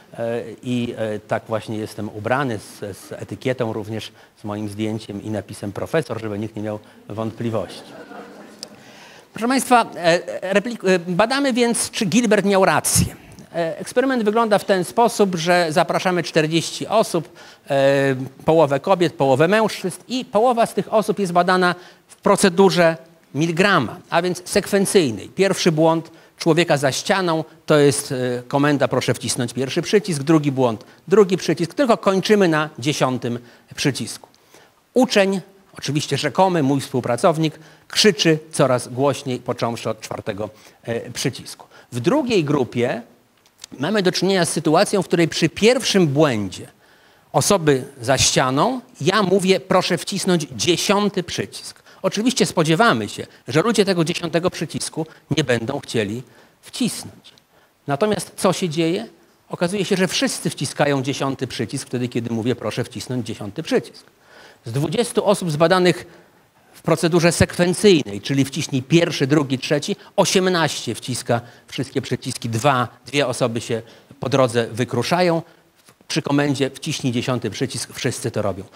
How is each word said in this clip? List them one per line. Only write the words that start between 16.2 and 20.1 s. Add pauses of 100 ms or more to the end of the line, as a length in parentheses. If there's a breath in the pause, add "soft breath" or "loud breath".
czterdzieści
osób, (400 loud breath)
e, (300)
połowę
kobiet,
połowę
mężczyzn
i